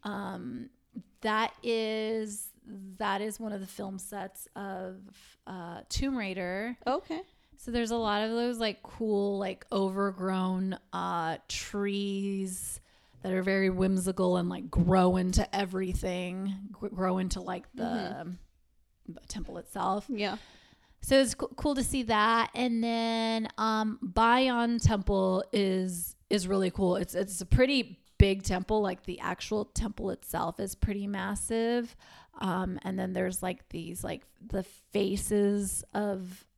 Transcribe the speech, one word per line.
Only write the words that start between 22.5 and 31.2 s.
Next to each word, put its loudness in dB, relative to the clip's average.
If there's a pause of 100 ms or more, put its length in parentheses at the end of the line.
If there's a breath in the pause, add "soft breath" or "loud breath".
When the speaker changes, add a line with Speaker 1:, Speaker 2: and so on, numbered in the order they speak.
Speaker 1:
And 0
then, 0 (100)
um, 0
Bayon 4
Temple 4
is, 0 (140)
is 0
really 2
cool. 2
It's, -4
it's -2
a -10
pretty 4 (160)
big 8
temple. 2
Like, -2
the -8
actual -2
temple -2
itself -4
is -4
pretty 0
massive. 0 (460 loud breath)